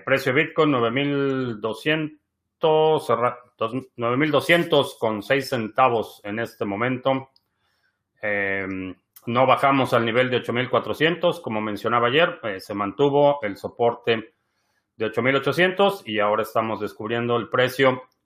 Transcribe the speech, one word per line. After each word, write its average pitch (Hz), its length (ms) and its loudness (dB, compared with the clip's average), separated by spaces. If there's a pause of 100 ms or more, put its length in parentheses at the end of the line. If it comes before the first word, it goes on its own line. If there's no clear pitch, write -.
precio 131 260 0
de 147 120 2
Bitcoin, 156 260 0
nueve 117 220 2
mil 135 680 -2
doscientos, 156 1500 -2
cerra-, 120 320 0 (180)
dos, 113 160 -4 (220)
nueve 120 220 -2
mil 151 120 2
doscientos 156 720 2
con 107 240 -2
seis 135 260 -2
centavos 117 720 0
en 104 140 -6
este 113 280 -6
momento. 127 640 -2 (920)
Eh, 98 460 -2 (580)
no 123 220 2
bajamos 131 480 2
al 117 100 2
nivel 123 240 2
de 123 80 0
ocho 117 160 -4
mil 120 160 -2
cuatrocientos, 160 720 0
como 110 220 -6
mencionaba 113 480 0
ayer, 160 340 2
eh, 98 160 -8
se 101 160 -10
mantuvo 143 640 2
el 98 160 -6
soporte 117 800 -2 (600)
de 110 100 -4
ocho 117 180 -2
mil 135 120 2
ochocientos 180 720 0
y 107 120 -2
ahora 104 240 2
estamos 110 360 -4
descubriendo 117 580 -4
el 113 120 -6
precio 127 540 2 (220)